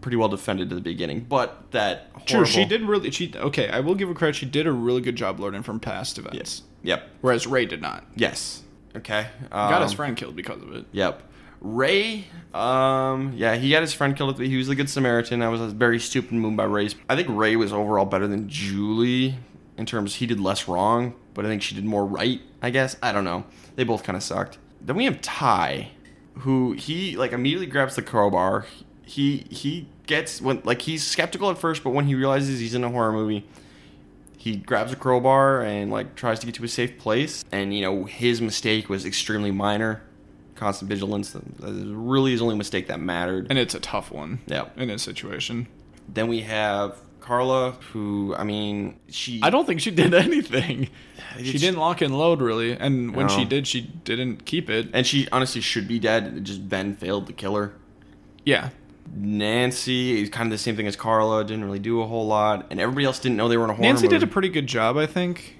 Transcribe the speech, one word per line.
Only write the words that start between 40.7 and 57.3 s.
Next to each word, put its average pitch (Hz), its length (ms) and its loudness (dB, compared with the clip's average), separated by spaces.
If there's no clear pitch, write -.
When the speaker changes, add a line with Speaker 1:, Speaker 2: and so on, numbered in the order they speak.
Speaker 1:
vigilance. 101 440 -2
That - 100 -12
really 110 680 0
is 117 80 2
the 117 60 2
only 113 100 2
mistake 101 320 -2
that - 140 -6
mattered. 90 480 -2
Speaker 2:
And 135 100 2
it's - 160 0
a - 60 -6
tough - 280 -6
one 78 380 -8
Speaker 1:
Yeah. 71 300 -4
Speaker 2:
in 127 100 -4
this 104 160 -6
situation. 120 640 -8
Speaker 1:
Then 110 220 -2
we 113 140 0
have 104 540 -2
Carla, 127 520 2
who, 101 460 -2
I 101 80 -4
mean, 104 500 -2
she 117 340 -6
Speaker 2:
I 151 60 6
don't 277 160 4
think 165 160 0
she 214 100 -2
did 170 220 6
<laughs> - 0 -
anything. 170 760 2
Speaker 1:
Did 123 100 -10
Speaker 2:
She 131 80 -2
Speaker 1:
she 143 40 0
Speaker 2:
didn't 175 220 2
lock 170 200 2
and 139 180 2
load, 160 240 4
really. 117 300 2
And 123 460 0
when 113 100 2
she 110 160 4
Speaker 1:
No. 117 60 -2
Speaker 2:
did, 135 180 0
she 127 140 -2
didn't 120 640 -4
keep 165 240 -2
it. 110 240 0
Speaker 1:
And 127 120 4
she 139 240 2
honestly 127 300 0
should 107 300 -2
be 117 100 0
dead. 101 460 0
Just 98 240 -8
Ben 98 260 -2
failed 95 320 -4
to - 60 -14